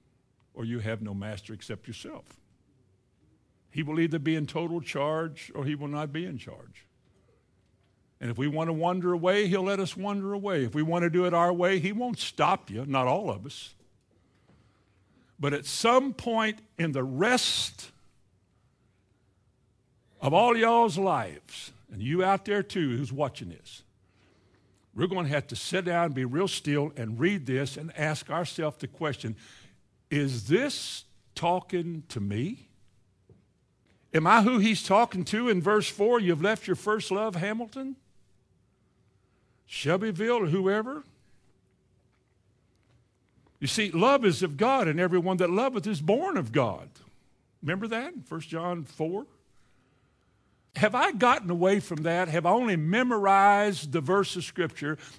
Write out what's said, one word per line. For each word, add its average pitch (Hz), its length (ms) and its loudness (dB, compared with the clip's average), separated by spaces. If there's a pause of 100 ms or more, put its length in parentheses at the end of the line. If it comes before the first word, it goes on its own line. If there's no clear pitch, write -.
(560)
or 117 100 -8
you 120 140 -4
have 110 220 -6
no 107 120 -8
master 101 400 -10
except - 340 -14
yourself. - 380 -16 (1400)
He 151 140 -6
will 151 160 -4
either 165 180 0
be 160 180 -2
in 156 120 -2
total 170 340 -4
charge 156 720 -4
or 143 100 -6
he 147 120 -2
will 143 120 -8
not 147 240 -6
be 160 140 -6
in 151 140 -10
charge. - 480 -20 (1300)
And 120 120 -4
if 110 60 -6
we 143 100 -2
want 156 200 -2
to 165 60 -2
wander 175 400 0
away, 185 340 2
he'll 190 140 2
let 196 180 0
us 185 160 -4
wander 202 380 -4
away. 196 300 -2
If 113 100 -2
we 151 80 0
want 170 220 0
to 170 60 2
do 180 160 2
it 180 100 2
our 180 180 4
way, 180 240 2
he 180 140 -2
won't 240 260 -4
stop - 540 0
you, 110 160 -6
not 135 180 2
all 165 240 0
of 98 160 -6
us. - 300 -16 (1600)
But 143 140 -2
at 143 140 -4
some 254 460 2
point 220 460 -2 (200)
in 165 140 -2
the 131 100 0
rest - 880 0 (2250)
of 139 140 0
all 233 240 6
y'all's 226 400 4
lives, 123 760 -4 (220)
and 101 80 -10
you 160 220 0
out 196 220 2
there 202 180 0
too 151 340 -2
who's 123 160 -6
watching 135 360 -4
this, - 340 -20 (1120)
we're 147 120 0
going 180 200 -4
to 135 40 -2
have 147 160 -2
to 120 80 -12
sit 175 300 -4
down, 170 260 0
be 127 140 -4
real 151 220 -2
still, 147 500 -2
and 113 220 -6
read 175 260 0
this 135 320 -2
and 156 200 -12
ask 151 320 -4
ourselves 156 500 -4
the - 80 -8
question, 127 500 -6 (720)
is 131 380 -2
this 240 580 -2 (300)
talking 175 720 -2
to - 100 -8
me? 110 480 -4 (1500)
Am 160 120 2
I 214 160 8
who 240 160 4
he's 208 260 2
talking 196 420 4
to 233 220 -2
in 190 140 2
verse 208 260 2
four? 233 320 2
You've 170 220 2
left 208 260 0
your 180 80 0
first 214 360 -2
love, 202 240 -2
Hamilton, 226 600 -6 (1700)
Shelbyville, 208 760 0
or 175 40 0
whoever? 196 560 0 (2500)
You 139 80 -2
see, 208 240 0
love 240 340 4
is 165 160 4
of 151 160 -2
God, 233 300 4
and 156 120 0
everyone 180 380 2
that 175 140 2
loveth 220 340 0
is 196 160 -2
born 269 360 2
of 120 140 -4
God. 110 380 0 (720)
Remember 190 260 -4
that 240 260 -6
in 247 100 -14
First 160 260 -12
John 165 340 -6
four? 175 440 -6 (1500)
Have 208 200 4
I 320 160 2
gotten 240 380 2
away 185 300 2
from 156 240 -6
that? 170 260 0
Have 160 160 -2
I 175 60 4
only 220 260 2
memorized 196 1120 4
the 160 100 0
verse 185 340 2
of 180 80 -4
Scripture? 156 540 -4 (220)